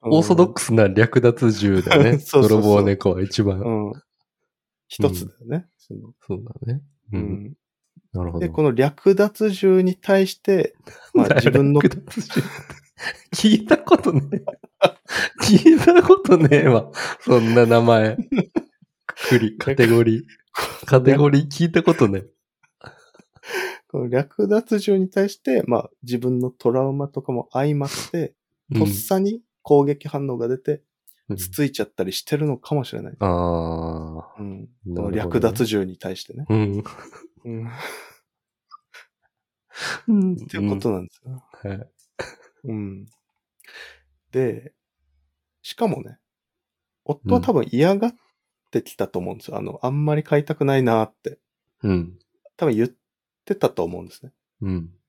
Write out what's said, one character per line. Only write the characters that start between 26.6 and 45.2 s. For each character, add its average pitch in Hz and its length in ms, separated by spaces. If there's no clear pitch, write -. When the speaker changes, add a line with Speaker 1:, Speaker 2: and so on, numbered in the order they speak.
Speaker 1:
ラ 127 100
ウ 135 120
マ 143 140
と 143 140
か - 100
も 123 200
相 147 240
ま 143 120
っ - 20
て、 165 220
Speaker 2:
う 123 40
ん。 110 40
Speaker 1:
と 104 60
っ - 20
さ 101 320
に 208 220
攻 143 220
撃 143 220
反 143 200
応 123 100
が 117 100
出 127 100
て、 147 260
Speaker 2:
う 107 40
ん。 98 40
Speaker 1:
つ 92 120
つ 117 140
い 139 80
ち - 100
ゃ 101 40
っ - 20
た - 160
り 95 80
し - 120
て - 140
る 151 80
の 147 120
か - 180
も 139 80
し - 120
れ 107 60
な 104 80
い。 - 100
Speaker 2:
あ 82 1200
ー。 - 20
Speaker 1:
う - 20
ん。 98 160
Speaker 2:
な - 20
る 110 60
ほ - 0
ど 92 60
ね。 87 40
Speaker 1:
こ 87 80
の 85 80
略 87 280
奪 110 260
獣 104 240
に 90 80
対 92 200
し - 60
て - 100
ね。 143 160
Speaker 2:
う 110 60
ん。 104 280
Speaker 1:
う 120 40
ん。 113 200
Speaker 2:
う 233 60
ん。 185 200
Speaker 1:
っ - 40
て - 100
い 101 100
う - 20
こ 101 60
と 104 160
な 95 80
ん 92 60
で - 60
す - 140
よ。 127 180
Speaker 2:
う 101 40
ん。 98 40
は 98 60
い。 - 120
Speaker 1:
う 117 80
ん。 101 320
で、 123 420